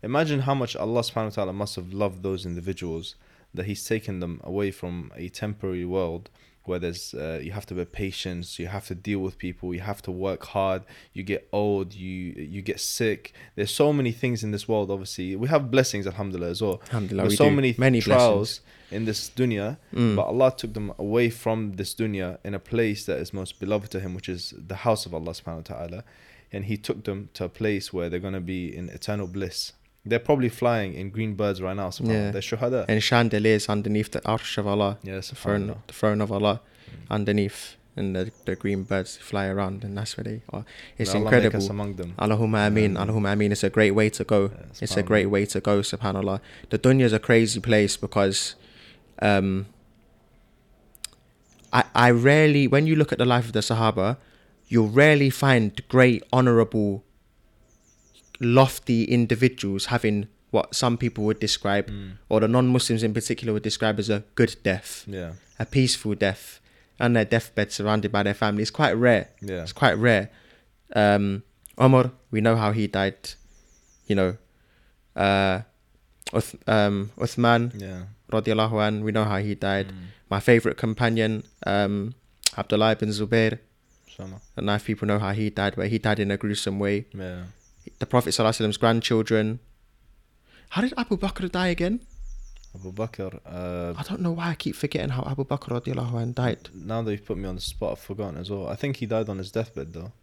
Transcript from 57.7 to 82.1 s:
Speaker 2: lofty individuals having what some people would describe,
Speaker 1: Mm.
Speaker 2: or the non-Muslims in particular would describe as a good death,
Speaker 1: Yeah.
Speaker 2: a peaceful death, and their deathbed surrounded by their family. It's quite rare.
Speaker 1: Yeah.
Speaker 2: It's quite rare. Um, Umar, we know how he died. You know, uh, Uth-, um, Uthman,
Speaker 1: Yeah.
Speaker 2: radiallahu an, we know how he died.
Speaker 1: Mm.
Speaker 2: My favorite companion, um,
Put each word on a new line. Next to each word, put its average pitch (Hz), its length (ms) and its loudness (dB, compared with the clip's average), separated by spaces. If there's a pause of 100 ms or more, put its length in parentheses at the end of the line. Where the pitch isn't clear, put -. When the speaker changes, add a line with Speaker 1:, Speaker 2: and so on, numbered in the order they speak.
Speaker 2:
lofty 120 640 4
individuals 117 840 2
having 107 420 0 (220)
what - 240 0
some 120 220 2
people 113 280 -2
would 107 160 0
describe, 101 500 0
Speaker 1:
Mm. 98 220 -10 (160)
Speaker 2:
or 107 120 4
the 110 80 4
non-Muslims 123 540 4
in 110 100 2
particular 113 400 -2
would 107 100 -2
describe 107 360 0
as 104 100 -2
a 104 160 0 (100)
good 117 280 2
death, - 440 -2
Speaker 1:
Yeah. 92 260 -8 (260)
Speaker 2:
a 113 80 -4
peaceful 120 480 2
death, - 460 -2 (380)
and 120 180 4
their 110 80 4
deathbed 107 480 0
surrounded 107 400 0
by 101 100 2
their 101 120 0
family. 104 280 0
It's 107 80 -4
quite 143 220 2
rare. 113 360 4 (140)
Speaker 1:
Yeah. 92 200 -6
Speaker 2:
It's 87 100 -10
quite 117 260 2
rare. 107 320 4 (640)
Um, 101 480 4 (380)
Umar, 131 320 6 (180)
we 107 100 0
know 113 160 4
how 107 160 2
he 107 140 0
died. 98 480 -2 (720)
You 107 100 0
know, 95 200 2 (800)
uh, 98 480 2 (720)
Uth-, - 240 -2 (100)
um, 104 520 2
Uthman, 117 640 2
Speaker 1:
Yeah. 95 220 -10 (300)
Speaker 2:
radiallahu 110 540 2
an, 107 180 -2
we 107 80 -2
know 107 120 2
how 104 140 0
he 104 160 -2
died. 98 340 -2
Speaker 1:
Mm. 95 60 -14 (360)
Speaker 2:
My 98 100 0
favorite - 360 4
companion, 113 680 0 (240)
um, 101 480 0 (420)